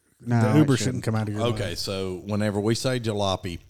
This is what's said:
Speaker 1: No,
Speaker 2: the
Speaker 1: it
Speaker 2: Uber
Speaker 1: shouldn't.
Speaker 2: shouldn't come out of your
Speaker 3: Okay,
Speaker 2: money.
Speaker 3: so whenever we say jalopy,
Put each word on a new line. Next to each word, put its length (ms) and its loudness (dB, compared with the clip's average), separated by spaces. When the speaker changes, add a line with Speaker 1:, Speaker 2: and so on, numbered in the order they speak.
Speaker 1:
No, 200 2
Speaker 2:
the 80 4
Speaker 1:
it 100 6
Speaker 2:
Uber 180 6
Speaker 1:
shouldn't. 20 -2
Speaker 2:
shouldn't 240 -2
come 120 0
out 140 0
of 40 -4
your 140 -2
Speaker 3:
Okay, 160 -2
Speaker 2:
money. 120 -6
Speaker 3:
so 500 -6
whenever 340 0
we 160 2
say 240 -2
jalopy, 600 -2